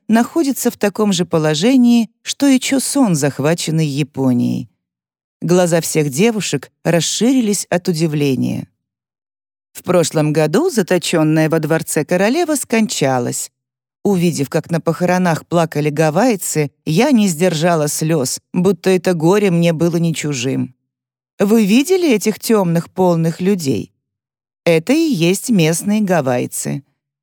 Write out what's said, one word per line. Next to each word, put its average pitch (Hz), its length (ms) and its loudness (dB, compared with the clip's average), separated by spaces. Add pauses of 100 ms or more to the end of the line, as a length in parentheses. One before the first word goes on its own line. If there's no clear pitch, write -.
находится 233 640 0
в - 60 -8
таком 208 340 0
же 175 140 -2
положении, 220 840 2 (140)
что - 240 -2
и 262 120 4
Чосон, 262 560 0
захваченный 160 720 -2
Японией. 123 840 -2 (720)
Глаза 175 380 2
всех 156 300 -2
девушек 175 640 -2 (120)
расширились 202 840 0
от 175 180 -2
удивления. 143 800 -2 (1080)
В - 100 -20
прошлом 160 500 0
году 160 380 0
заточённая 160 800 2
во 160 100 0
дворце 160 440 -2
королева 254 520 0
скончалась. 135 960 -2 (520)
Увидев, 170 460 0
как - 220 -4
на 165 100 -2
похоронах 175 640 0
плакали 156 460 -2
гавайцы, 156 800 0 (120)
я 208 280 0
не 214 160 4
сдержала 165 600 0
слёз, 156 520 -2 (140)
будто 185 360 0
это 185 240 0
горе 185 380 2
мне 170 200 2
было 165 260 0
не 165 180 -2
чужим. 131 580 -4 (640)
Вы 208 280 4
видели 294 460 2
этих 214 280 -2
тёмных, 175 500 0
полных 170 500 0
людей? 175 540 -2 (720)
Это 165 300 2
и 320 200 2
есть 175 380 0
местные 196 500 0
гавайцы. 143 800 -2 (400)